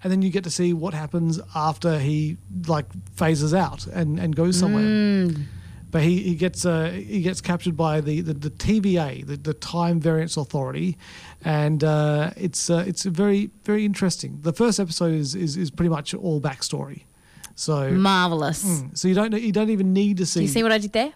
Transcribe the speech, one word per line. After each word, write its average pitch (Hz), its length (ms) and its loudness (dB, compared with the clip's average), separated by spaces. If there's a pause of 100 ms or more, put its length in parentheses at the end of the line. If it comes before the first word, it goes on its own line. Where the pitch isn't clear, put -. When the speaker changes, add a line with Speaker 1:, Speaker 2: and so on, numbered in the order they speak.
Speaker 1:
and 185 80 0
then 190 100 4
you 190 80 2
get 180 140 -2
to 170 60 -8
see 175 220 2
what 165 220 -2
happens 165 460 -2 (160)
after 156 420 0
he, 151 380 0 (300)
like, 151 180 0 (300)
phases 156 400 2
out 160 320 0
and, 165 340 -2
and 160 160 0
goes 175 220 2
somewhere. 208 260 4
Speaker 2:
Mm. 196 600 2 (460)
Speaker 1:
But 160 120 2
he, 175 200 4
he 180 120 0
gets, 175 320 -2
uh, 165 240 2
he 202 320 -4
gets 180 180 -2
captured 175 360 -2
by 156 260 2
the, 151 180 -2
the, 160 140 -4
the 143 160 -6
T - 300 0
V 190 180 2
A, 135 240 -2
the, 143 160 -8
the 151 160 -4
Time 170 440 0
Variance 160 380 0
Authority, 143 600 -2 (460)
and, 151 400 2
uh, 151 540 2
it's, - 340 -4
uh, 170 160 2
it's 180 200 -4
a 190 40 0
very, 202 400 2 (140)
very 214 220 2
interesting. 165 560 -2
The 160 100 0
first 226 260 2
episode 170 360 0
is, 147 200 -2
is, 165 220 -4
is 175 140 -2
pretty 175 180 0
much 160 260 -2
all 165 260 -2
backstory. 139 640 -6 (500)
So 139 360 -2
Speaker 2:
Marvellous. 180 760 2
Speaker 1:
Mm, 151 340 -2
so 185 100 2
you 185 60 4
don't, 214 200 2
you 220 180 0
don't 214 180 2
even 190 220 2
need 196 260 4
to 180 80 0
see 170 140 0
Speaker 2:
Do 156 40 4
you 151 60 2
see 226 120 2
what 226 100 4
I 220 60 4
did 208 140 -4
there? 254 220 0